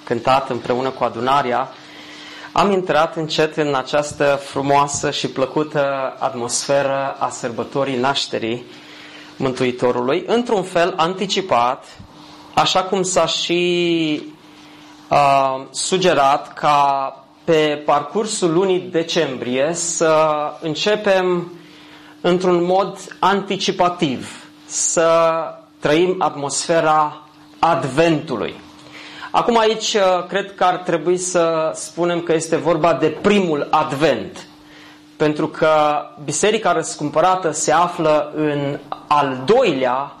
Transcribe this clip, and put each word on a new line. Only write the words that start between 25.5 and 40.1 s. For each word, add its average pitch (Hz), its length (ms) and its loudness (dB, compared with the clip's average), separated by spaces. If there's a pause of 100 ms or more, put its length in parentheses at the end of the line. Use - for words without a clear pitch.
trăim 175 400 2
atmosfera 156 1000 0 (380)
Adventului. 135 960 0 (760)
Acum - 260 2
aici, 220 360 2
uh, 185 340 2
cred 196 280 -4
că - 80 0
ar 180 140 2
trebui 175 400 0
să 165 560 0
spunem 170 480 -2
că 170 120 0
este 160 220 0
vorba 160 380 2
de 135 140 2
primul 170 640 0
Advent, 135 760 0 (680)
pentru 151 320 0
că 151 540 2 (220)
Biserica 196 480 0
Răscumpărată 160 800 0
se 143 200 -2
află 156 640 2
în 143 440 -2 (280)
al 139 380 2
doilea 143 760 2